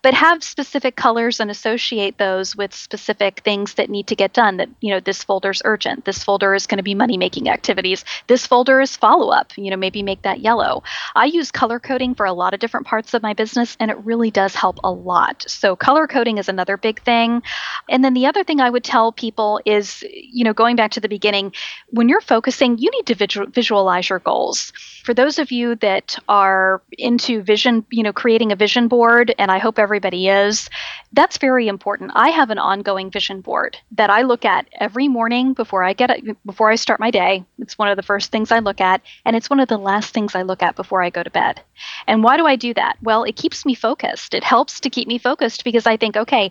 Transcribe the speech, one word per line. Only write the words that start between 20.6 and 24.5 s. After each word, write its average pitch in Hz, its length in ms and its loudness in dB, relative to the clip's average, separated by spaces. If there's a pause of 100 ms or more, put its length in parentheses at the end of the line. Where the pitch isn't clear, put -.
back 220 160 2
to - 80 -6
the 214 100 -4
beginning, 202 440 -2 (380)
when 233 180 4
you're 339 120 4
focusing, 240 580 2
you 302 100 2
need 508 160 -4
to 240 80 -2
visu-, 202 320 -2
visualize 190 640 0
your 190 80 -2
goals. - 560 -4 (300)